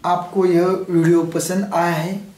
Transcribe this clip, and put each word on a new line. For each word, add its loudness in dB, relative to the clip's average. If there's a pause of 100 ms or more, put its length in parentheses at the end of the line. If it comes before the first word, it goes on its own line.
आपको 0
यह 4 (240)
वीडियो 4
पसंद -4
आया 0
है -4 (240)